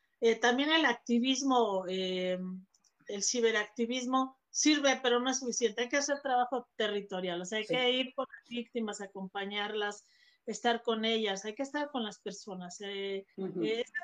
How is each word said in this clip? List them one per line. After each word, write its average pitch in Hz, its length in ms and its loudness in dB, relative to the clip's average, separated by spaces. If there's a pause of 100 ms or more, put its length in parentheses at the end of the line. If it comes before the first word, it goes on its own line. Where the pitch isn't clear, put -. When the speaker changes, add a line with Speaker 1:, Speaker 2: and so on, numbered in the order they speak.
(200)
Speaker 1:
eh, 226 160 6
también 254 340 4
el 320 140 6
activismo, 240 1040 2
eh, 185 500 -2 (720)
el 202 160 -6
ciberactivismo 240 1120 0 (100)
sirve, 277 540 4
pero 240 160 4
no 247 100 0
es 262 120 0
suficiente. 233 420 -2
Hay 247 60 -2
que - 80 0
hacer 277 240 0
trabajo 247 560 0
territorial, 196 640 -2
o 180 40 -6
sea, 214 140 -4
hay 214 60 -4
Speaker 2:
Sí. 240 100 -2
Speaker 1:
que 247 160 4
ir 254 240 0
con 262 180 -4
las - 160 -20
víctimas, 226 520 -6
acompañarlas, 202 1040 -4 (420)
estar 233 360 0
con 220 220 0
ellas, 220 400 0
hay 214 100 -6
que 277 100 -4
estar 285 260 -4
con 247 140 -4
las 202 160 -10
personas. 185 600 -12
Eh, 196 460 -6 (100)
Speaker 2:
Ujú. 180 280 -4
Speaker 1:
eh, 226 160 0
este - 240 -8